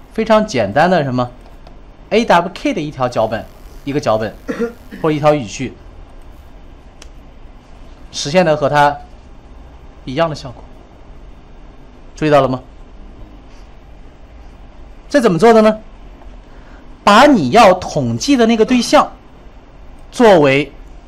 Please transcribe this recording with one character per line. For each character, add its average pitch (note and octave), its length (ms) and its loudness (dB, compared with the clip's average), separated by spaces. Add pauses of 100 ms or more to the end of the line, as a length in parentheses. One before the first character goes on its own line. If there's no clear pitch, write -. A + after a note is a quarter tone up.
(140)
非 A3+ 100 -4
常 G#3+ 220 0
简 A2 260 -4
单 D3+ 160 2
的 F3+ 160 0
什 C3+ 80 -6
么 B2 160 -4 (840)
A A3+ 120 0
W F3+ 300 0
K - 180 -6
的 G#3 80 -8
一 D3 120 -8
条 C3 180 -4
脚 A#2 160 -2
本， G#2+ 180 -8 (400)
一 C#3+ 80 -8
个 C3+ 80 -6
脚 A#2 160 -2
本 A2 160 -6 (340)
<coughs> - 360 -16
或 E3 80 -2
者 - 20 0
一 D3+ 60 -4
条 D3+ 160 2
语 C3 140 -6
序， A#2+ 260 -12 (2500)
实 - 180 -12
现 E3+ 160 2
的 D3+ 100 0
和 D3 140 -2
它 C#3+ 260 2 (1080)
一 C3 80 -12
样 D#3+ 160 -2
的 D3+ 60 -10
效 C3+ 160 -16
果， - 120 -20 (1500)
注 D#3 120 -6
意 - 20 -2
到 C#3+ 120 4
了 C3+ 60 0
吗？ B2+ 120 -8 (2500)
这 C#4+ 120 0
怎 A3+ 100 2
么 D#3+ 80 -2
做 A3+ 140 6
的 A3 80 6
呢？ G#3+ 180 0 (1200)
把 G#3+ 240 6
你 G3 260 2
要 G3+ 240 6
统 A#2+ 420 -6
计 C#4 180 -2
的 A#3+ 100 2
那 A3+ 120 0
个 G#3+ 80 2
对 B3 160 0
象 - 280 0 (1000)
作 G#3 300 4
为， C#3 280 0 (380)